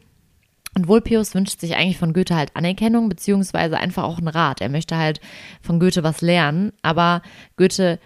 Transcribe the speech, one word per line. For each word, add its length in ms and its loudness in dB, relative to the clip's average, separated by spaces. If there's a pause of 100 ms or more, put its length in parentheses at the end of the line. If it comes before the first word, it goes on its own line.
(760)
Und 120 0
Vulpius 460 2
wünscht 260 -2
sich 160 -6
eigentlich 220 0
von 160 0
Goethe 220 2
halt 200 -2
Anerkennung, 540 0
beziehungsweise 720 -2
einfach 240 -4
auch 160 -4
einen 80 -4
Rat. 340 -2
Er 80 -4
möchte 260 -4
halt 240 -2 (400)
von 200 0
Goethe 240 2
was 180 -2
lernen, 500 2 (120)
aber 400 2 (320)
Goethe 500 2